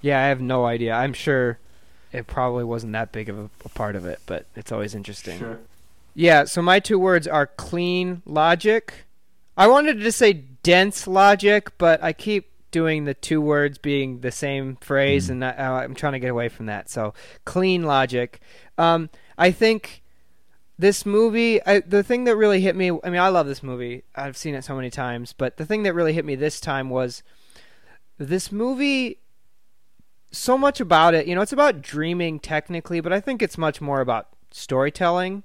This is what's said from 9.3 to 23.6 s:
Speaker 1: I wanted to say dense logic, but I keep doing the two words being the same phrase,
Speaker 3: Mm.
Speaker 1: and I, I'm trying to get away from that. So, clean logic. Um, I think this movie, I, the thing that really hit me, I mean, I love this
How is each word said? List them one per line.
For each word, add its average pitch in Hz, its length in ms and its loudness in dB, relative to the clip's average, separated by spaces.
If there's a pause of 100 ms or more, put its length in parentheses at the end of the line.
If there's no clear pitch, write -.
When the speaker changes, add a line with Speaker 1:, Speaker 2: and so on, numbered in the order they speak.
Speaker 1:
I 190 120 8
wanted 285 340 6
to 226 100 0
say 214 220 4 (280)
dense 185 460 4
logic, 202 720 4
but 165 240 4
I 165 100 -2
keep 208 380 -4 (180)
doing 156 360 0
the 139 100 -4
two - 260 -2
words 147 380 0
being 139 400 -4
the 123 120 -6
same 135 460 -6
phrase, 139 500 0
Speaker 3:
Mm. - 40 -4
Speaker 1:
and 127 140 -4
I, 127 380 -4
I'm 127 120 -12
trying 143 180 -2
to 131 60 -6
get 127 100 -4
away 120 180 -2
from 113 200 -10
that. 104 240 -10
So, 107 240 -6 (280)
clean 185 400 0
logic. 127 560 -2 (380)
Um, 165 320 2 (280)
I 180 120 6
think 220 540 0 (720)
this 196 280 2
movie, 220 600 2
I, 202 140 6
the 196 240 0
thing 247 220 -2
that 233 100 4
really 208 260 4
hit 185 140 0
me, 185 160 0 (120)
I 180 60 -6
mean, 175 100 -2
I 185 100 4
love 170 180 2
this 139 160 -8